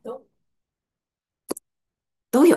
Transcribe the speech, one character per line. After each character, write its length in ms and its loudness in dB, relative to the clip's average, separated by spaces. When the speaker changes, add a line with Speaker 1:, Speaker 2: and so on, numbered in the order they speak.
Speaker 1:
都 240 -18
Speaker 2:
都 160 2
有。 100 4